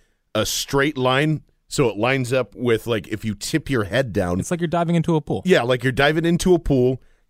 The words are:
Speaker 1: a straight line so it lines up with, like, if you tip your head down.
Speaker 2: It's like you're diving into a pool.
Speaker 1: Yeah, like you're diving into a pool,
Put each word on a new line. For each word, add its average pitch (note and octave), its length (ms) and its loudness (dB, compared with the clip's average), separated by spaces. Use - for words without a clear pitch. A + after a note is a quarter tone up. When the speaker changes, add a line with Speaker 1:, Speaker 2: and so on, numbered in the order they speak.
Speaker 1:
a G#2+ 100 0
straight C#3 520 -2
line C3+ 460 0
so C3+ 220 0
it G2 80 -8
lines B2+ 360 0
up C3 220 -2
with, A#2 320 0
like, A2 200 -4
if - 160 -8
you A2 120 -4
tip - 340 -6
your A#2 160 0
head A#2 280 -2
down. F#2 260 0
Speaker 2:
It's - 120 -4
like E3+ 80 -4
you're E3+ 80 -2
diving E3+ 280 0
into E3 200 0
a D3+ 60 0
pool. G#2+ 240 -6
Speaker 1:
Yeah, F3+ 160 4
like A#2+ 220 0
you're B2+ 100 2
diving D#3 320 2
into F3 280 4
a E3+ 60 4
pool, C3 420 2